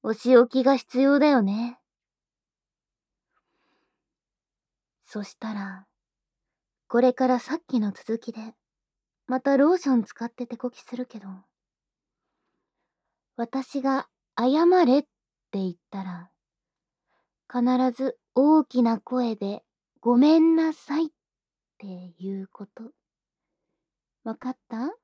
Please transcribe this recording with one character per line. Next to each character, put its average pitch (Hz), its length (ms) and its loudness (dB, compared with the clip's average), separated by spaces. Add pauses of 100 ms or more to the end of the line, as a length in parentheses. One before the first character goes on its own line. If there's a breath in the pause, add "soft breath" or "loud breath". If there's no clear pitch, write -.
お 220 120 -4
仕 247 220 4
置 240 120 8
き 254 160 -2
が 269 120 4
必 247 260 -2
要 277 160 4
だ 302 100 4
よ 269 140 4
ね。 220 360 -4 (3250)
そ - 180 -12
し - 140 -16
た 220 160 -12
ら、 196 340 -12 (1000)
こ 240 140 2
れ 254 100 4
か 254 140 -2
ら 254 120 0
さ 269 180 -6
っ 339 100 -10
き 262 120 -4
の 208 140 -2
続 220 260 -10
き 226 140 -14
で、 220 220 -16 (760)
ま 254 120 -2
た 277 160 2
ロ 294 180 4
ー 359 40 -2
シ 320 100 -6
ョ 262 60 2
ン 233 80 2
使 - 220 -12
っ 233 40 -10
て 240 180 -12
手 233 100 -12
こ 247 140 -8
き - 100 -20
す - 160 -16
る 247 100 -10
け 220 140 -18
ど、 190 80 -18 (2000)
私 254 440 -6
が 269 280 -4 (280)
「謝 285 300 2 (180)
れ」 254 160 4
っ - 20 -18
て - 60 -20 (440)
言 190 180 -4
っ 170 40 -16 (160)
た 196 120 -12
ら、 180 280 -14 (1160)
必 247 140 -4 (340)
ず 262 220 -6 (160)
大 294 300 4
き 247 180 -2
な 226 180 0
声 240 360 -4
で 202 280 -10 (360)
「ご 240 160 2
め 302 220 6
ん 320 180 4
な 320 160 0
さ 285 260 -8
い」 320 80 -2
っ 302 40 -12 (680)
て 180 400 -16
い 190 240 -10
う 196 60 -16
こ - 180 -20
と。 233 260 -20 (1300)
わ 226 100 -8
か - 160 -10
っ - 80 -14 (100)
た？ 262 360 -10